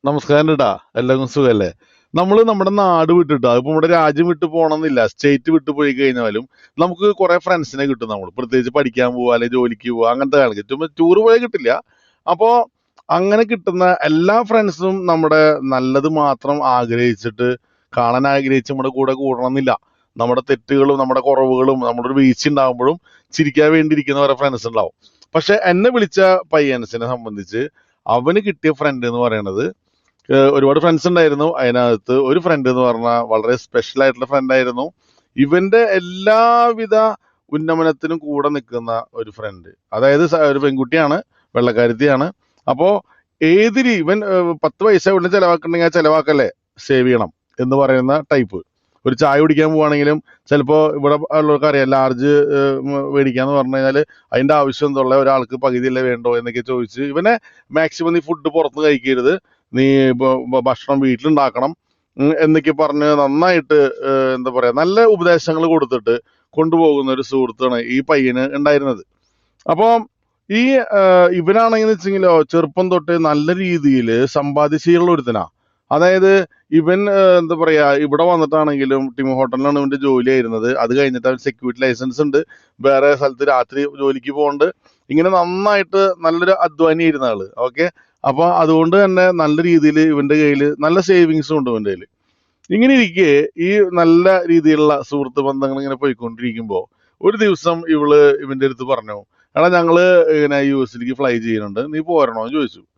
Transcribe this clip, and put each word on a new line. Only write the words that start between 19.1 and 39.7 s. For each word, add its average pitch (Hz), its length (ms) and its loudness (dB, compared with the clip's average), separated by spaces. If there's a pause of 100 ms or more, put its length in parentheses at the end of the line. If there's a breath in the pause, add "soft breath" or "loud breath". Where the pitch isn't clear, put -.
കൂടണമെന്നില്ല. 131 680 -2 (380)
നമ്മുടെ 123 320 -2
തെറ്റുകളും 139 500 0
നമ്മുടെ 131 200 0
കുറവുകളും 131 600 0
നമ്മുടെ 120 280 -6
ഒരു 135 80 -4
വീഴ്ച 135 340 2
ഉണ്ടാകുമ്പോഴും 135 520 0 (300 soft breath)
ചിരിക്കാൻ 151 400 2
വേണ്ടിയിരിക്കുന്ന 147 500 0
കുറെ 139 120 2
ഫ്രണ്ട്സ് 127 340 -4
ഉണ്ടാവും. 110 240 -4 (440 soft breath)
പക്ഷെ 202 280 0
എന്നെ 185 260 2
വിളിച്ച 214 320 0 (320)
പയ്യൻസിനെ 120 540 -2
സംബന്ധിച്ച് 113 640 -8 (380)
അവന് 131 320 0
കിട്ടിയ 185 320 -2
ഫ്രണ്ട് 135 360 -4
എന്ന് 120 120 -4
പറയണത്, 110 480 -2 (640)
ഏഹ്, 135 200 4
ഒരുപാട് 139 280 2
ഫ്രണ്ട്സ് 165 280 0
ഉണ്ടായിരുന്നു. 160 500 0
അതിനകത്ത് 120 560 0
ഒരു 135 260 2
ഫ്രണ്ട് 151 300 -2
എന്ന് 127 120 0
പറഞ്ഞാൽ 117 400 0
വളരെ 110 340 -2
സ്പെഷ്യൽ - 480 -4
ആയിട്ടുള്ള 131 220 0
ഫ്രണ്ട് 131 280 -2
ആയിരുന്നു. 127 380 -2 (460)
ഇവന്റെ 180 400 2
എല്ലാവിധ 220 1160 0 (560)
ഉന്നമനത്തിനും 160 680 -2
കൂടെ 147 320 -4
നിൽക്കുന്ന 117 640 -6
ഒരു 113 180 -12
ഫ്രണ്ട്. 98 380 -16 (240)